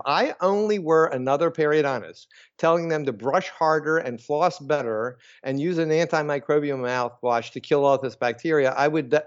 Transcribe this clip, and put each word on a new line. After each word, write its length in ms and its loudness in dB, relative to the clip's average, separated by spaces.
I 340 0
only 380 2
were 280 4
another 440 0
periodontist 760 -2
telling 300 2
them 180 -2
to 60 -2
brush 360 -2
harder 500 0
and 220 -6
floss 400 0
better 580 -4
and 160 -4
use 200 -2
an 100 0
antimicrobial 880 0
mouthwash 760 -2
to 80 -12
kill 240 2
off 180 4
this 120 -6
bacteria, 560 0
I 160 0
would 220 0
d-, 180 2